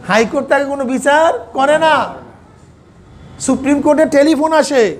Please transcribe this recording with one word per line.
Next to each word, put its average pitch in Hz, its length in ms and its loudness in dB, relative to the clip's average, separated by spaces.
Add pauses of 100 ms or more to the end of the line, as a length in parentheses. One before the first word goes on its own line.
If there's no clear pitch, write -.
হাইকোর্ট 233 400 0
তাকে 285 180 0
কোনো 277 200 -6
বিচার 294 540 0 (140)
করে 285 260 0
না। 294 340 0 (1300)
সুপ্রিম 262 420 -2
কোর্টে 302 240 2
টেলিফোন 302 480 0
আসে। 254 460 0